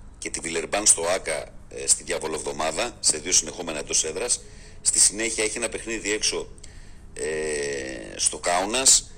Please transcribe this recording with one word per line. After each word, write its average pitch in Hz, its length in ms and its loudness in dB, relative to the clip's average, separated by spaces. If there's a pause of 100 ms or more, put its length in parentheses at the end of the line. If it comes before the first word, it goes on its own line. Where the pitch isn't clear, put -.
(180)
και - 120 -6
τη - 100 -4
Βιλερμπάν 82 460 0
στο 85 160 6
ΆΚΑ, 80 500 0 (160)
ε, - 180 -8
στη - 160 4
διάβολο 78 320 -2
εβδομάδα, 78 680 -2
σε - 180 2
δύο 82 140 -2
συνεχόμενα 80 460 0
εντός 78 260 0
έδρας. 92 360 -2 (400)
Στη - 180 4
συνέχεια 110 460 4
έχει 107 120 0
ένα 117 120 -2
παιχνίδι 104 440 -2
έξω, 95 360 0 (680)
ε, 67 100 -6 (920)
στο - 220 0
Κάουνας, 101 800 4